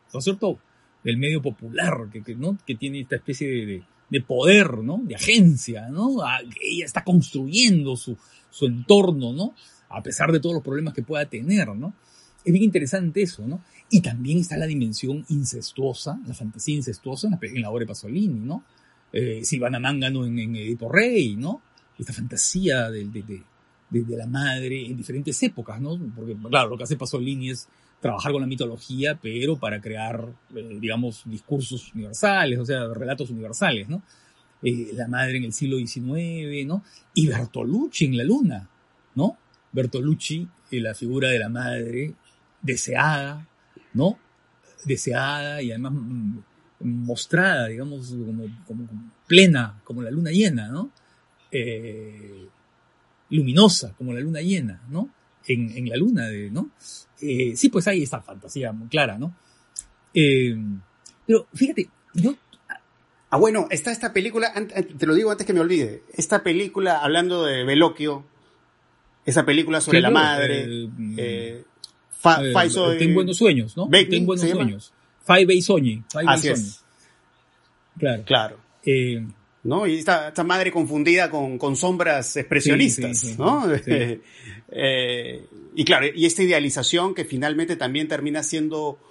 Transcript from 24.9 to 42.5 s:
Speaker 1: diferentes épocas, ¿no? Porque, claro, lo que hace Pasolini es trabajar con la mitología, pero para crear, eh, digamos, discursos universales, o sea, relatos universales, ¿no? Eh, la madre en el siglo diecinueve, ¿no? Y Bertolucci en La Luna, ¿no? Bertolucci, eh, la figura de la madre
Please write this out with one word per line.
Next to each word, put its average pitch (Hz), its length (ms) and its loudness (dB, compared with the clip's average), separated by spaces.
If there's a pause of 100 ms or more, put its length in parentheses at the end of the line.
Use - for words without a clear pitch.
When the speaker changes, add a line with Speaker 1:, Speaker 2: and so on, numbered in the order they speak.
Speaker 1:
diferentes 139 460 -6
épocas, 113 360 -10
¿no? 156 180 -6 (180)
Porque, 113 200 -12 (140)
claro, 127 220 2
lo 120 60 -8
que 113 60 -10
hace 139 140 -4
Pasolini 131 540 -6
es - 160 -12 (340)
trabajar 127 320 -4
con 139 80 -2
la 131 60 -4
mitología, 127 760 -6
pero 127 360 -2
para 107 240 -6
crear, 113 440 -8 (300)
eh, 110 240 -12
digamos, 113 460 -4
discursos 127 680 -8
universales, 131 640 0
o 120 60 -4
sea, 127 280 -2
relatos 127 360 -6
universales, 110 600 -4
¿no? 180 140 -8 (580)
Eh, 120 320 -2
la 113 140 -6
madre 127 300 -2
en 127 80 -4
el 113 80 -6
siglo 135 240 -2
diecinueve, 143 880 -6
¿no? 180 180 -4 (300)
Y 156 140 4
Bertolucci 143 800 -2
en 131 120 2
La 117 80 0
Luna, 165 440 0 (460)
¿no? 185 220 0 (340)
Bertolucci, 147 760 -2 (240)
eh, 127 100 -4
la 110 120 -4
figura 131 360 -2
de 123 100 2
la 104 100 -4
madre 123 640 -6 (480)